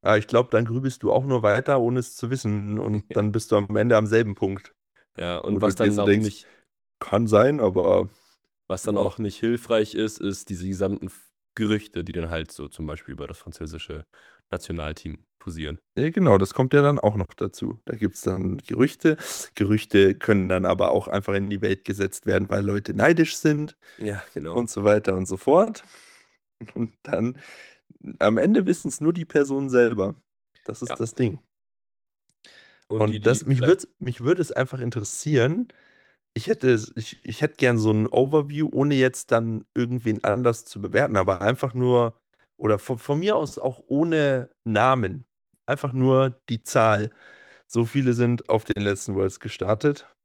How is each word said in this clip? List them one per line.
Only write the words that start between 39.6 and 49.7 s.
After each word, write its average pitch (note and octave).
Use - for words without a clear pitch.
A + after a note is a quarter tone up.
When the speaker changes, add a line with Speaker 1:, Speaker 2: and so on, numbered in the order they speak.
Speaker 1:
irgendwen A#2+
anders A#2
zu -
bewerten, G#2
aber F#2+
einfach A#2+
nur, B2
oder G#2+
von, A#2+
von D3
mir G#3
aus -
auch -
ohne C#3+
Namen. A#2
Einfach C#3
nur C3
die A#2
Zahl. A2
So A#2
viele B2+
sind A#2+
auf A2
den G2+
letzten G2+
Worlds G2
gestartet. A2